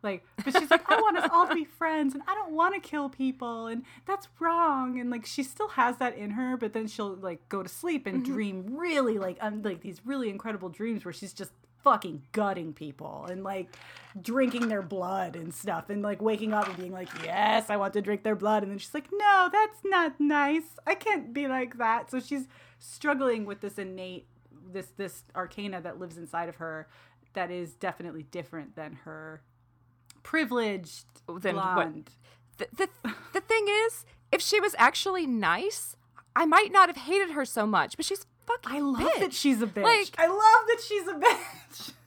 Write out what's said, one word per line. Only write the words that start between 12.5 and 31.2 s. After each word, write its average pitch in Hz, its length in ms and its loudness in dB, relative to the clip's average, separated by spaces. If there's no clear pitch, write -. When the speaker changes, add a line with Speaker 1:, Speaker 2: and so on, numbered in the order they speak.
Speaker 1:
people 147 560 -12
and, 185 140 -10
like, 190 320 -8
drinking 240 460 2
their 208 140 0
blood 185 540 -4
and 165 180 -10
stuff 175 360 -6
and, 202 120 -4
like, 208 200 -4
waking 214 320 0
up 208 140 2
and 185 100 -6
being 180 140 -8
like, 185 180 -10
"Yes, 208 460 2
I 208 80 0
want 196 160 -2
to 208 80 0
drink 202 220 -2
their 214 120 2
blood." 208 280 2
And 196 80 -6
then 202 80 -8
she's - 140 -14
like, 294 180 -8
"No, 392 400 6
that's 427 320 2
not 349 360 2
nice. 294 680 2
I 370 100 2
can't 349 380 -2
be 285 140 -4
like 247 300 -4
that." 226 340 0
So 254 80 -2
she's 262 280 -6
struggling 262 680 0
with 202 160 -10
this 202 160 -10
innate, 185 480 -10
this, 185 160 -10
this 196 260 -10
arcana 190 460 -8
that 170 180 -10
lives 170 180 -12
inside 170 320 -6
of 170 80 -14
her 160 300 -10
that 180 180 -6
is 175 240 -8
definitely 170 480 -8
different 156 520 -12
than 156 180 -12
her 156 360 -16
privileged 220 840 -2